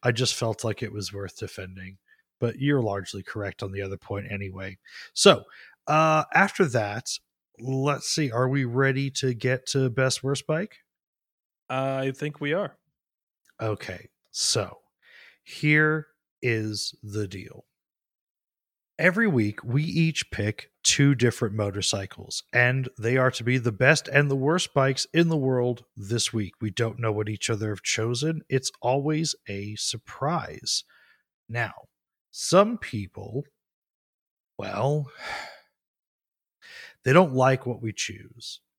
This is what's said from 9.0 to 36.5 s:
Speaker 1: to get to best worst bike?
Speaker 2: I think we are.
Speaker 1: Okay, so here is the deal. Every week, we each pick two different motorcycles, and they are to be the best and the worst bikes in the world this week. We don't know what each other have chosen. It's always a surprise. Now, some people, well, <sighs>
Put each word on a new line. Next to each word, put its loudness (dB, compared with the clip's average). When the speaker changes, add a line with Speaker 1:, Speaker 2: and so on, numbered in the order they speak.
Speaker 1:
to -2
get -2
to 2
best 0
worst -4
bike? -4
Speaker 2:
I -2
think -6
we 0
are. -4
Speaker 1:
Okay, -6
so -2
here 2
is -2
the -6
deal. -16
Every 4
week, 2
we 0
each 0
pick -4
two 6
different 2
motorcycles, -4
and 4
they 2
are 4
to -6
be 2
the 0
best 4
and 4
the 0
worst 0
bikes 2
in 4
the 2
world 0
this -2
week. -2
We -2
don't -2
know 0
what -2
each -4
other -2
have -6
chosen. -2
It's 0
always 0
a -6
surprise. -6
Now, -4
some 2
people, -8
well, -2
<sighs> -20